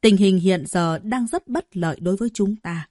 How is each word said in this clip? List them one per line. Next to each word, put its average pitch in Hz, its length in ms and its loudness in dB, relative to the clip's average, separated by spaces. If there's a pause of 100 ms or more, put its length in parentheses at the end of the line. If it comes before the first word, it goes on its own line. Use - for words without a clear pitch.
"Tình 220 160 6
hình 190 220 4
hiện 175 280 0
giờ 170 320 -2
đang 233 280 -4
rất - 220 -6
bất 269 280 -8
lợi 165 240 -4
đối 180 160 -2
với - 180 -4
chúng 202 220 0
ta." 170 340 -10